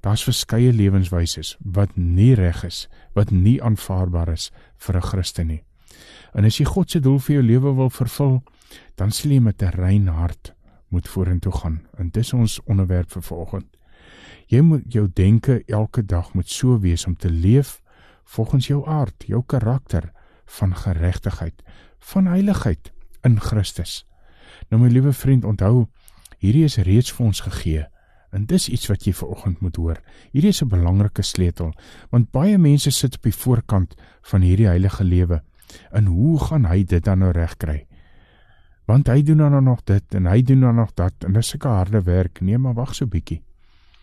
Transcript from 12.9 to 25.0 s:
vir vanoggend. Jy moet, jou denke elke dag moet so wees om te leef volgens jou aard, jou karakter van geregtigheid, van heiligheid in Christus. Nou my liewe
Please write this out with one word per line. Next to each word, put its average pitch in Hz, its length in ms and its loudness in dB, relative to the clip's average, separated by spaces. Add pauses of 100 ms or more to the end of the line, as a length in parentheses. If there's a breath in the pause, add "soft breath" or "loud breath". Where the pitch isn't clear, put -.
vir 87 120 -12
vanoggend. 87 440 -10 (800 loud breath)
Jy 117 140 4
moet, 156 320 2
jou 104 200 0
denke 107 540 2
elke 107 360 -4
dag 87 320 -4
moet 90 140 -4
so 123 320 0
wees 87 260 0
om 85 100 -4
te 92 140 -4
leef 98 520 2 (420 soft breath)
volgens 127 420 -2
jou 143 200 -4
aard, 151 400 -4
jou 110 200 -2
karakter 107 640 -4 (320 soft breath)
van 95 300 -4
geregtigheid, 85 880 -6 (360 soft breath)
van - 280 -2
heiligheid 185 680 -2 (300)
in 113 180 4
Christus. - 640 -6 (640 soft breath)
Nou 113 120 4
my 123 60 6
liewe 131 240 4